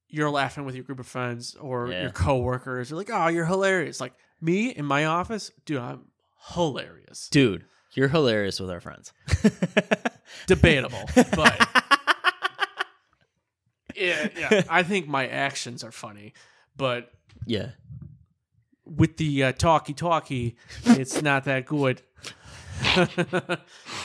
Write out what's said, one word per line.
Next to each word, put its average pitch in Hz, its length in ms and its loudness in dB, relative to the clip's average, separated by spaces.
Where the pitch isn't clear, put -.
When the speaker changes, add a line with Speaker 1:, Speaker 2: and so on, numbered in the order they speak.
Speaker 1:
you're 151 220 -2
laughing 143 340 -2
with 131 100 -8
your 127 80 -12
group 131 160 -12
of 123 80 -14
friends 120 480 -8
or 127 340 -6
Speaker 2:
Yeah. 90 140 -4
Speaker 1:
your 90 80 -4
coworkers. 127 800 -2
You're 156 60 -8
like, 202 160 -8
"Oh, 175 160 2
you're 170 180 2
hilarious." 190 540 0
Like, 127 140 -8
me 190 300 2
in 147 140 -6
my 143 200 2
office, 180 480 -2
dude, 147 140 -4
I'm 123 280 -10
hilarious. - 720 -4
Speaker 2:
Dude, 101 360 4
you're 135 140 2
hilarious 113 500 2
with 92 120 -6
our 87 100 -10
friends. - 320 -18
<laughs> - 720 -4
Speaker 1:
Debatable, 135 640 4
but - 460 4
Speaker 2:
<laughs> 226 80 -12
Speaker 1:
yeah, 170 420 0
yeah. 170 320 2
I 170 140 4
think 180 240 -2
my 135 220 -2
actions 135 560 -6
are 110 80 -16
funny, 104 420 -18
but 123 360 -4
Speaker 2:
Yeah. 107 240 -2
Speaker 1:
with 160 340 2
the, 143 260 0
uh, 127 80 2
talkie 156 420 2
talkie, 147 600 -4
it's 151 380 4
not 139 220 2
that 131 220 -2
good. 151 360 0
<laughs> 175 800 0